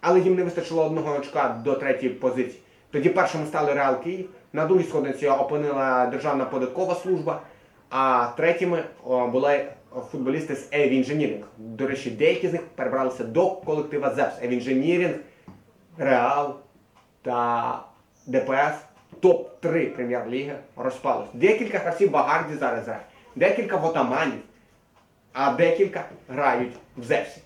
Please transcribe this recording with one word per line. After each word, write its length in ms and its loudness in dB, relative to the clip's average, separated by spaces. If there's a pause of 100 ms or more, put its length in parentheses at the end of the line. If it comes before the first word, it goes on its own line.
Але 180 6
їм 160 4
не 80 0
вистачило 420 0
одного 300 -2
очка 480 -2
до 100 0
третьої 400 0
позиції. 460 -2 (320)
Тоді 180 2
першими 360 0
стали 280 0
Реал 300 0
Київ, 260 -6 (240)
на 120 0
другій 180 4
сходинці 440 -2
опинила 800 2
Державна 400 -2
податкова 500 -2
служба, 460 -2 (480)
а 380 2 (100)
третіми, 460 2 (200)
о, 240 0
були 380 2 (460)
футболісти 440 -2
з 160 -10
Еві 240 2
Інженірінг. 500 0 (120)
До 300 -6
речі, 240 -4
деякі 360 2
з 60 -2
них 140 -4
перебралися 560 -2
до 280 2
колектива 640 -2
зевс. 260 0
Еві 120 -2
Інженірінг, 640 0 (800)
Реал 580 2 (680)
та 580 -2 (460)
Д 160 2
П 120 -2
С, 220 2 (440)
топ-три 680 2
Прем'єр-ліги, 680 -4 (200)
розпалось. 580 -4
Декілька 440 2
гравців 340 2
в 60 2
Агарді 380 0
зараз 300 -2
грають, 200 -10 (300)
декілька 420 2
в 80 0
Отаманів, 560 0 (920)
а 200 2
декілька 520 2 (240)
грають 440 0 (240)
в 60 -12
зевсі. 420 -2